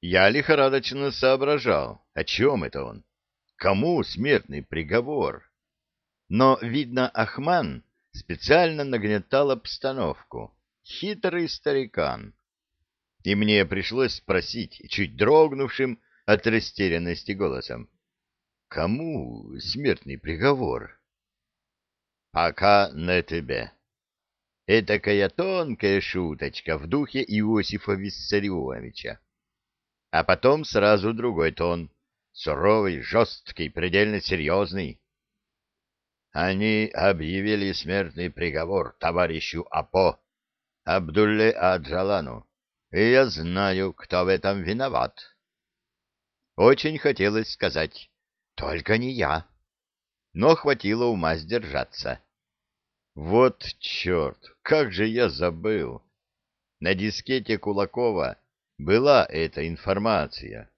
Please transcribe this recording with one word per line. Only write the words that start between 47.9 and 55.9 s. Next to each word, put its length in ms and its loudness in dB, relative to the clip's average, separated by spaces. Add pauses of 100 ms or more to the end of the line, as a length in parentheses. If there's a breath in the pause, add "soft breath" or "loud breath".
«Только 440 -2
не 140 -6
я». 340 -2 (880)
Но 200 6
хватило 520 0
ума 300 0
сдержаться. 840 -6 (920)
Вот 500 2 (140)
чёрт, 840 -4
как 300 2
же 140 0
я 220 2
забыл! 760 -2 (800)